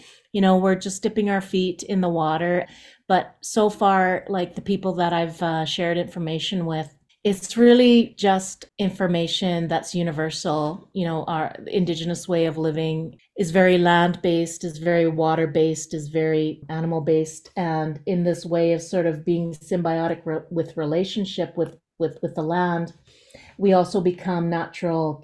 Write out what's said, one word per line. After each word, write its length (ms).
you 80
know, 160
we're 200
just 260
dipping 260
our 140
feet 400
in 180
the 80
water. 580
But 340
so 260
far, 600
like, 260
the 80
people 320
that 180
I've, 300
uh, 240
shared 320
information 680
with, 300
it's 340
really 600
just 500
information 880
that's 280
universal. 1000
You 120
know, 180
our 300
Indigenous 600
way 200
of 100
living 640
is 140
very 260
land-based, 880
is 140
very 280
water-based, 840
is 160
very 600
animal-based. 840
And 500
in 160
this 240
way 260
of 80
sort 240
of 200
being 280
symbiotic 720
re-, 260
with 280
relationship 800
with, 180
with, 240
with 140
the 60
land, 520
we 160
also 260
become 480
natural 760